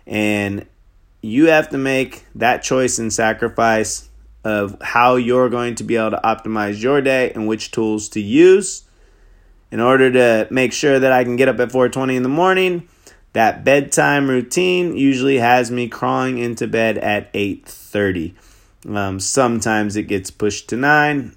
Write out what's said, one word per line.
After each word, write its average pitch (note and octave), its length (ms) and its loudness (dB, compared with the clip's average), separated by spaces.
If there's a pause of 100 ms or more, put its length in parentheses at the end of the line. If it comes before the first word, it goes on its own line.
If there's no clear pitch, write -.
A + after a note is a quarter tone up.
And G#2 600 -4 (560)
you A#2+ 240 2
have D#3 240 2
to C#3 80 -4
make C3 560 -4
that A#2+ 280 0
choice C3 360 -2
and A2+ 120 -4
sacrifice A2 1000 -2 (340)
of G2+ 380 -4
how B2 340 2
you're B2 320 2
going A#2+ 280 -4
to A2 80 -8
be A2+ 120 -2
able A2 140 0
to - 120 -4
optimize G#2+ 600 -4
your C#3 180 2
day C3 340 0
and G#2+ 140 -4
which A2 220 -6
tools G#2+ 400 -4
to A2 100 -6
use. F3 640 4 (880)
In A2+ 100 -4
order C3 320 4
to A#2 400 4
make B2+ 200 0
sure C3+ 280 2
that C3 100 2
I B2+ 140 4
can B2 100 -4
get C3 140 2
up A2+ 100 0
at A#2+ 140 -2
four B2+ 160 2
twenty C3 260 -4
in B2+ 80 -2
the B2+ 60 -2
morning, F3+ 600 0 (440)
that A2 320 0
bedtime C#3+ 680 2
routine F3 640 -2
usually C3+ 420 2
has A#2+ 340 4
me B2 160 -4
crawling C3 500 -4
into A#2+ 300 -6
bed A2 300 0
at G#2 360 -4
eight G2+ 320 -4
thirty. F#2 680 -4 (500)
Um, G2 320 -6
sometimes G#2+ 800 0
it G2+ 80 -4
gets F#2+ 260 -6
pushed - 380 -6
to A2 80 -4
nine, D3 600 0